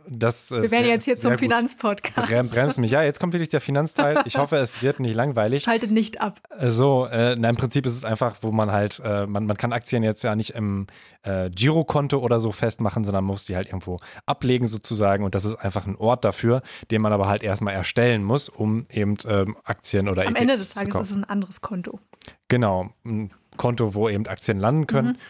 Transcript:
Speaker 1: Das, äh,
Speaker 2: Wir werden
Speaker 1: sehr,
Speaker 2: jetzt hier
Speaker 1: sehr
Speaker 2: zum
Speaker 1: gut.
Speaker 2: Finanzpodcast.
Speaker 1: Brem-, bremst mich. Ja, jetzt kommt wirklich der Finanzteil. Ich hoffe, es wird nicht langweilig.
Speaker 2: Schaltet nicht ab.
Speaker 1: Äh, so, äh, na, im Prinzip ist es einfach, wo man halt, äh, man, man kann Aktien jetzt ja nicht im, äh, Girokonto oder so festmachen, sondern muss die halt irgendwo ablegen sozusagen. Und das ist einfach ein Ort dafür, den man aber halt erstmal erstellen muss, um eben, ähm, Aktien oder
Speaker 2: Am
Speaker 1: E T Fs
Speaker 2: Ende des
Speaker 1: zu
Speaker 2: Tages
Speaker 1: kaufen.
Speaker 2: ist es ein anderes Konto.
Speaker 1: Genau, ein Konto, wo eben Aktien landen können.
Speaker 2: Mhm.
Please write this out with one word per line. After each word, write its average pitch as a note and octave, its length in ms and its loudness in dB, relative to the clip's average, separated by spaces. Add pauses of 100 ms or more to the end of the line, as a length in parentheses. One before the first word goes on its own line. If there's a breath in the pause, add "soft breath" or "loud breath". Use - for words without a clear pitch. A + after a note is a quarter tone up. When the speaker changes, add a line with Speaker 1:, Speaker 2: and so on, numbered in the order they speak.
Speaker 1:
Das, A#2 440 -2
äh, B2 100 0
Speaker 2:
Wir A3 80 2
werden - 0 -
Speaker 1:
sehr, A#3+ 160 4
Speaker 2:
jetzt A#3 180 2
hier B3 120 0
Speaker 1:
sehr - 60 -2
Speaker 2:
zum A#3+ 100 2
Speaker 1:
gut. A#3 80 0
Speaker 2:
Finanzpodcast. A#3 880 0
Speaker 1:
Brem-, A#2+ 200 2
bremst B2+ 300 2
mich. A#2 140 2
Ja, D3 100 4
jetzt C#3+ 180 0
kommt F3 140 0
wirklich E3+ 160 -2
der C#3+ 100 2
Finanzteil. D3+ 640 2
Ich C4 140 -2
hoffe, D#3 180 2
es B2+ 260 0
wird C3+ 180 0
nicht A#2 140 -2
langweilig. A#2+ 500 2
Speaker 2:
Schaltet A3+ 260 0
nicht A3 320 0
ab. - 260 -4
Speaker 1:
Äh, B2+ 220 0
so, B2+ 340 4
äh, A#2+ 340 2
na, A2+ 120 4
im A#2 60 2
Prinzip C3 280 0
ist B2 80 0
es A#2+ 140 -2
einfach, A2+ 340 -2
wo A2 120 -2
man G#2+ 200 2
halt, G#2 320 0
äh, G2+ 220 0
man, G2+ 180 -2
man G#2 140 -2
kann A#2+ 160 -2
Aktien A#2+ 240 -2
jetzt A2 240 0
ja G#2+ 140 0
nicht A2 140 -2
im, G2 360 -2 (360 loud breath)
äh, F#2 280 -2
Girokonto C#3+ 680 2
oder A#2+ 200 2
so A2+ 140 0
festmachen, A2+ 500 -2
sondern G2 220 0
muss G2 220 -4
die F#2 100 -4
halt F#2 100 -4
irgendwo F2+ 320 -8 (280 loud breath)
ablegen B2+ 420 0
sozusagen. G#2 560 0
Und F#2+ 100 0
das F#2+ 100 -2
ist G#2+ 120 -2
einfach F#2+ 320 -4
ein F#2+ 80 -6
Ort A#2 280 2
dafür, A#2 380 2 (300 loud breath)
den G#2+ 100 2
man G#2+ 100 2
aber G2 140 2
halt G2+ 160 0
erstmal G2+ 320 -2
erstellen A2+ 480 2
muss, A#2 260 0
um A2 420 -2
eben, G#2 260 0 (100)
ähm, G2+ 380 0
Aktien G2+ 440 -2
oder F#2 140 2
Speaker 2:
Am G2+ 60 0
Speaker 1:
E - 20 0
T A#3 40 -2
Fs A#3+ 60 0
Speaker 2:
Ende B3+ 160 4
des G3 120 -2
Speaker 1:
zu - 80 -2
Speaker 2:
Tages G3 160 -2
Speaker 1:
kaufen. G3+ 100 0
Speaker 2:
ist G3 80 -6
es G3 60 -4
ein G3 80 -2
anderes G3 360 -4
Konto. F#3 380 -8 (480 loud breath)
Speaker 1:
Genau, G2+ 440 2 (140)
ein A2 280 -6 (240)
Konto, A#2 380 0
wo G#2+ 140 0
eben G2+ 200 -2
Aktien F#2+ 320 -2
landen C3+ 260 2
können. - 220 0
Speaker 2:
Mhm. B3+ 80 -2 (140)